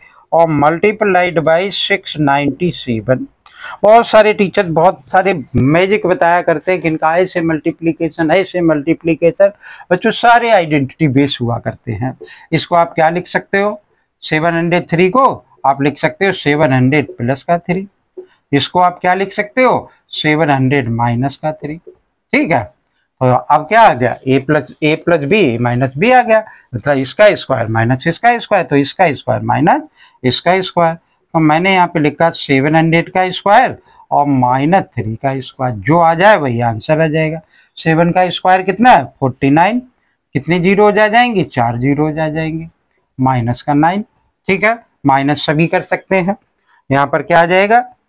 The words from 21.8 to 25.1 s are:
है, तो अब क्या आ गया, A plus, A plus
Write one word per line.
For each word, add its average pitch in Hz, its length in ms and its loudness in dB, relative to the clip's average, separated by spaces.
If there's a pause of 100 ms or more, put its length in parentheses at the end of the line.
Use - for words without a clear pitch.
है, 151 120 -2
तो - 640 -10
अब 147 420 0
क्या 226 140 4
आ 190 120 6
गया, 117 240 -2 (100)
A 131 120 2
plus, 147 340 -4 (100)
A 151 140 2
plus 170 240 0